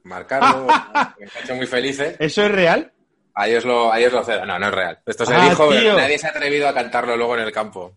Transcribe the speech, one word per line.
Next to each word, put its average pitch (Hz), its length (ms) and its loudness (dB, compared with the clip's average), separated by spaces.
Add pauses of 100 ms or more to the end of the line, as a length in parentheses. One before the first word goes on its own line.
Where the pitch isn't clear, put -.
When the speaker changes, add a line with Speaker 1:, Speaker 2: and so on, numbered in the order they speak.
Speaker 1:
Marc 90 240 -14
Cardona", 254 380 0
Speaker 2:
<laughs> 285 520 -2
Speaker 1:
me 104 80 -20
ha - 160 -16
hecho 127 140 -8
muy 127 100 -6
feliz, 131 340 -4
¿eh? 156 180 -6
Speaker 2:
¿Eso 156 260 -2
es 208 80 0
real? 190 400 2 (420)
Speaker 1:
Ahí 104 220 0
os 117 80 -2
lo, 120 260 2
ahí 113 140 2
os 123 80 4
lo 117 100 0
cedo. 98 240 -2
No, 92 120 -4
no 98 100 -2
es 95 60 -2
real. 90 320 -2
Esto 113 180 -4
se 120 100 0
Speaker 2:
Ah, 175 140 6
Speaker 1:
dijo, 160 200 4
pero 147 120 4
Speaker 2:
tío. 214 160 4
Speaker 1:
nadie 143 220 2
se 160 80 -8
ha 156 40 -4
atrevido 147 380 -2
a 139 60 0
cantarlo 123 420 -2
luego 117 180 0
en 117 100 -2
el 107 60 -6
campo. 98 460 -8